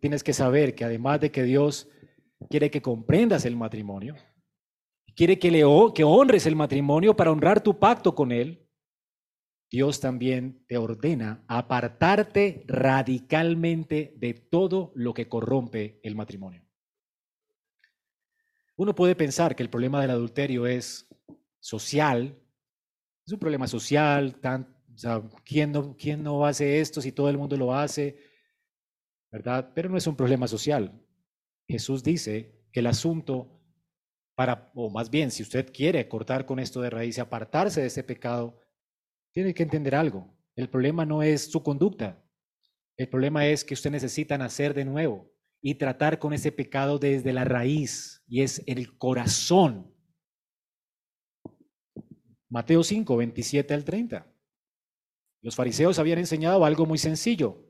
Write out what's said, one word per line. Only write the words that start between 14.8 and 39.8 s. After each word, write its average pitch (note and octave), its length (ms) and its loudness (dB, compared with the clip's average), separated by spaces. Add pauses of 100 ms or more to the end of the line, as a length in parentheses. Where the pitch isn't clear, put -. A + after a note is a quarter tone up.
lo A#2+ 200 -4
que A#2 140 -6
corrompe A2+ 720 -4
el G#2+ 120 -8
matrimonio. G2 480 -12 (2250)
Uno G3 180 0
puede F3+ 220 4
pensar D#3 400 0
que - 60 -6
el A2+ 80 -4
problema B2+ 320 0
del C3+ 80 0
adulterio A#2+ 560 -2
es B2 420 -6 (520)
social, C#3 760 -2 (880)
es E3 60 -10
un - 60 -8
problema D3 280 -2
social, C#3+ 720 0
tan, C3 380 -6 (180)
o A2 40 -20
sea, A2+ 240 -4 (240)
¿quién D3+ 260 0
no, C#3+ 240 -4
quién D3 260 -6
no D3 220 0
hace C#3+ 360 2
esto D3+ 200 -4
si C3 100 -6
todo C#3+ 200 0
el C#3+ 80 -2
mundo C#3+ 180 -4
lo B2+ 180 0
hace? C#3+ 440 -4 (1120)
¿Verdad? B2 420 -6
Pero E3+ 140 -4
no F#3 80 -2
es E3+ 100 -2
un D#3 80 -2
problema B2+ 320 2
social. A2+ 560 -4 (640)
Jesús B2+ 380 -6
dice A2+ 680 -4
que B2+ 100 -4
el A#2 60 0
asunto C3+ 760 -4 (760)
para, B2 380 -4
o A#2 160 -6
más A2+ 180 -6
bien, C#3 220 0
si A2 120 -10
usted B2+ 300 -6
quiere C#3+ 340 0
cortar B2+ 380 -6
con C3 140 -6
esto B2+ 240 -8
de B2 80 -6
raíz A#2 260 -6
y B2 60 -6
apartarse D#3 580 -4
de C3+ 60 -2
ese B2 180 -8
pecado, A#2+ 560 -8 (720)
tiene F#3 220 -2
que E3+ 80 -4
entender D3+ 320 -2